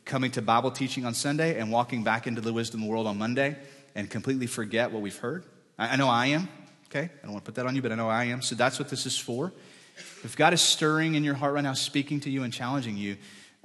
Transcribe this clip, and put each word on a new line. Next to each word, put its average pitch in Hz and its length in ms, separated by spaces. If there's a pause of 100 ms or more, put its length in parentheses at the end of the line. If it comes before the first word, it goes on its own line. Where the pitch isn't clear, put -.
coming 131 260
to 127 100
Bible 120 300
teaching 127 340
on 117 80
Sunday 147 460
and 110 120
walking 117 320
back 113 220
into 117 160
the 113 100
wisdom 113 360
world 110 180
on 104 140
Monday 135 360 (380)
and 101 160
completely 127 380
forget 110 440
what 107 120
we've 98 140
heard. 151 280 (320)
I, 113 120
I 135 80
know 139 120
I 120 180
am, 160 220 (380)
okay? 156 260
I - 80
don't 104 120
wanna 101 120
put 113 100
that 127 120
on 127 80
you, 131 80
but 113 80
I 110 40
know 113 140
I 113 140
am. 123 180
So 123 140
that's 123 240
what 143 100
this 131 160
is 127 100
for. 135 380 (680)
If - 120
God 160 200
is 160 60
stirring 160 520
in 151 100
your 143 120
heart 143 180
right 147 100
now, 135 100
speaking 143 480
to 143 100
you 135 100
and 123 100
challenging 123 460
you, 101 200 (480)